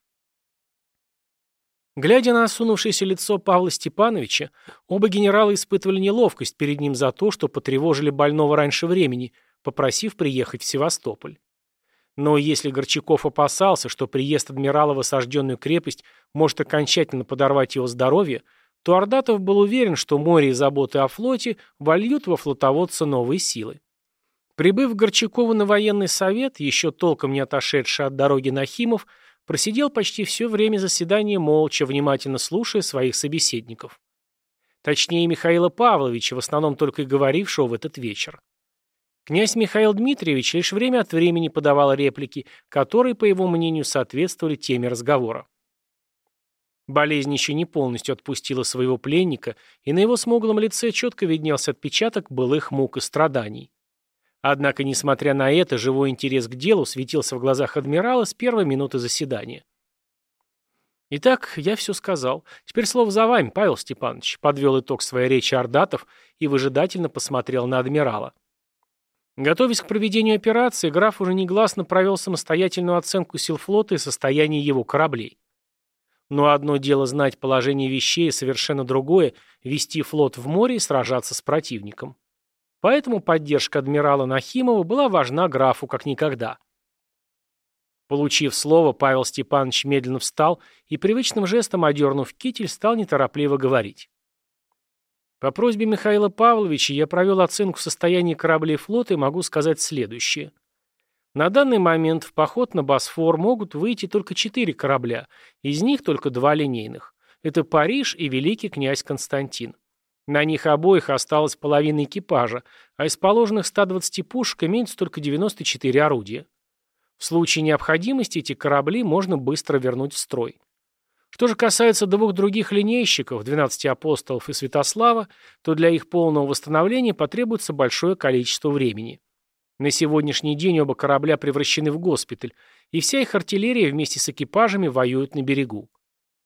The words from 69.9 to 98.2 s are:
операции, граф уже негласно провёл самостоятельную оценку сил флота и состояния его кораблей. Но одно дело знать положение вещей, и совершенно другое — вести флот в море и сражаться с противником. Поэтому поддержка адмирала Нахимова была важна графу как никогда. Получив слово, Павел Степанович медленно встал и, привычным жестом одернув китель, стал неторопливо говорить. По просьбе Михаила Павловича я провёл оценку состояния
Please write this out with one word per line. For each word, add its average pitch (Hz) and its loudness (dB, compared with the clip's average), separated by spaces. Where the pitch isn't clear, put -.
операции, 220 0
граф 190 2
уже 185 0
негласно 190 0
провёл 185 2
самостоятельную 175 -2
оценку 170 -4
сил - -4
флота 202 -2
и - -4
состояния 147 0
его 139 0
кораблей. 139 -2
Но 143 4
одно 143 2
дело 139 2
знать 139 -2
положение 131 0
вещей, 143 0
и 139 0
совершенно 135 -4
другое — 135 2
вести 147 -4
флот 143 0
в 123 -12
море 220 0
и - -4
сражаться 123 -2
с - -10
противником. 131 -6
Поэтому 240 2
поддержка 151 0
адмирала 143 2
Нахимова 214 0
была 247 0
важна 160 2
графу 131 0
как - -8
никогда. 127 -4
Получив 143 0
слово, 156 4
Павел 131 2
Степанович 135 -2
медленно 131 -2
встал 151 0
и, 156 -6
привычным 214 0
жестом 190 0
одернув 143 0
китель, 233 -8
стал 226 -2
неторопливо 143 0
говорить. 127 -2
По 135 -2
просьбе 220 0
Михаила 208 2
Павловича 208 2
я 147 0
провёл 185 2
оценку 180 0
состояния 175 0